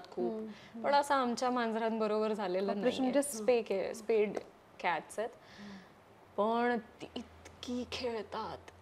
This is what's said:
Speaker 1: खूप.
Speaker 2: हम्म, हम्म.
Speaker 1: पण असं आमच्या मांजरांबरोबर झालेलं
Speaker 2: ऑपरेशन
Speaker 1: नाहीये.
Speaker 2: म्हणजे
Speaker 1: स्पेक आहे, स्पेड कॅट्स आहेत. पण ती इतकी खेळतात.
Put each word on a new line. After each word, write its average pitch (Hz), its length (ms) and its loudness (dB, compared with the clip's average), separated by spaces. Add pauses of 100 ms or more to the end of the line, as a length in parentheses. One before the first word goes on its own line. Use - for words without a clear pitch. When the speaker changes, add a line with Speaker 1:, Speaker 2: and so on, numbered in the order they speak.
(100)
Speaker 1:
खूप. - 220 -2
Speaker 2:
हम्म, 220 140 -6
हम्म. 226 380 -12
Speaker 1:
पण 277 100 4
असं 285 200 4
आमच्या 247 360 2
मांजरांबरोबर 220 840 0
झालेलं 196 400 0
Speaker 2:
ऑपरेशन 208 80 -2
Speaker 1:
नाहीये. 233 200 2
Speaker 2:
म्हणजे 262 220 4
Speaker 1:
स्पेक 220 500 0
आहे, 190 220 -2
स्पेड 214 440 2 (440)
कॅट्स 165 360 -2
आहेत. 214 120 -4 (1040)
पण 233 420 4 (240)
ती - 40 -10 (100)
इतकी - 760 -8
खेळतात. 214 760 -6 (120)